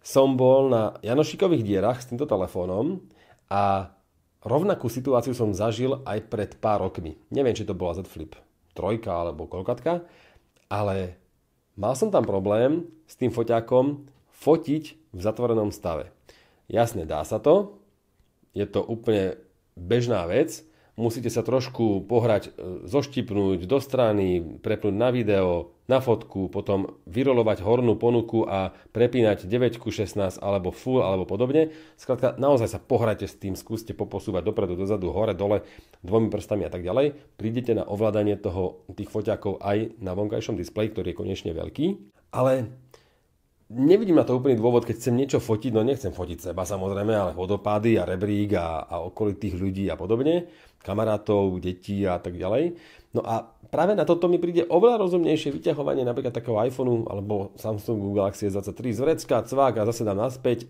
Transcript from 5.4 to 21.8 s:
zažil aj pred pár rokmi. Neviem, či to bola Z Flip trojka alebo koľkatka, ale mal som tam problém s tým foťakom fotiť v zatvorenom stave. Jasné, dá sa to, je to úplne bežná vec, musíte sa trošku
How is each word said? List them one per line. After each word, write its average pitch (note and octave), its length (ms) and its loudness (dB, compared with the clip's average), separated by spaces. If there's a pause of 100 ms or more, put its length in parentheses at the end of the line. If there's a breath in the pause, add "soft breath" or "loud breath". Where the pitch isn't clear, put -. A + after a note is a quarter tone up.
zažil A2+ 560 -2
aj G#2+ 240 -6
pred G#2 320 -6
pár G#2 240 0
rokmi. D#2+ 320 -10 (160)
Neviem, B2 240 2
či G#2+ 80 -6
to G2 80 -4
bola F2 240 -4
Z F#2 80 -10
Flip - 320 -16 (400)
trojka G#2 320 -4
alebo E2 400 -4
koľkatka, D#3+ 560 -4 (640 soft breath)
ale G2 480 -4 (560)
mal G#2+ 240 -2
som G#3+ 160 0
tam D3+ 80 6
problém G#2+ 640 2 (240)
s - 80 -20
tým B2 160 0
foťakom B2+ 720 2 (320)
fotiť D#3 460 2 (260)
v F2+ 100 -12
zatvorenom A2 540 0
stave. D#2+ 400 -6 (560 soft breath)
Jasné, G2+ 400 0
dá D2+ 160 -4
sa A2 160 -4
to, G3 400 4 (720)
je G2 160 -2
to G2 160 -2
úplne A2 480 0 (400)
bežná G2+ 560 0
vec, D3 320 0 (320 soft breath)
musíte A#2 340 -2
sa A2+ 160 -2
trošku A2+ 640 0